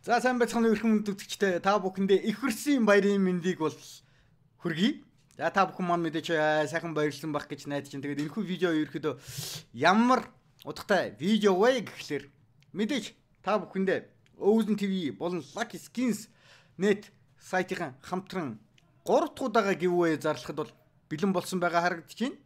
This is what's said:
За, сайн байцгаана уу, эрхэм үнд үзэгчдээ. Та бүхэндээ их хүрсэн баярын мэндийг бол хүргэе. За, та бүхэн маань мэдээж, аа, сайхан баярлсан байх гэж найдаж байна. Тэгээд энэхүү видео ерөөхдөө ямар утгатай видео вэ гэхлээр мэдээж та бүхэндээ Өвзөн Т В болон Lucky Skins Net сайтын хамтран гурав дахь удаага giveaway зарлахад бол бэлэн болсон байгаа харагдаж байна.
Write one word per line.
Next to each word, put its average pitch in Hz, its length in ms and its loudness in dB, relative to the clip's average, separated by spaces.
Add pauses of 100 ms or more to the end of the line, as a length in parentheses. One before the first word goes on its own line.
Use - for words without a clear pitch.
За, 226 160 2
сайн 247 160 2
байцгаана 226 320 2
уу, 214 80 6
эрхэм 214 240 2
үнд 214 80 -4
үзэгчдээ. 190 560 -2
Та 202 160 4
бүхэндээ 190 480 2
их 214 80 -2
хүрсэн 254 480 0
баярын 202 400 6
мэндийг 180 320 0
бол 151 160 -2 (880)
хүргэе. 180 400 0 (320)
За, 151 160 -2
та 190 160 4
бүхэн - 160 -10
маань 175 240 0
мэдээж, 156 240 -4
аа, 151 400 2
сайхан 165 240 -4
баярлсан 151 400 -2
байх 143 160 -4
гэж 147 160 -10
найдаж 143 240 -6
байна. 139 160 -10
Тэгээд 143 240 -4
энэхүү 196 160 -6
видео 175 240 0 (160)
ерөөхдөө 147 320 -6 (560)
ямар 214 560 4 (320)
утгатай 139 560 -2
видео 196 400 2
вэ 240 320 2
гэхлээр - 400 -10 (480)
мэдээж 220 400 -4 (240)
та 208 160 0
бүхэндээ 185 800 -4
Өвзөн 208 400 4
Т 196 80 -2
В 185 320 -2
болон 175 240 -4 (160)
Lucky 220 240 -6
Skins 226 480 -4 (480)
Net 202 320 0 (320)
сайтын 180 640 -4
хамтран 180 560 -6 (400)
гурав 285 320 2
дахь 262 160 -4
удаага 202 240 2
giveaway 170 480 2
зарлахад 151 480 -4
бол - 20 -20 (380)
бэлэн 180 240 -2
болсон 185 240 -4
байгаа 170 240 2
харагдаж 175 320 -4
байна. 254 320 -6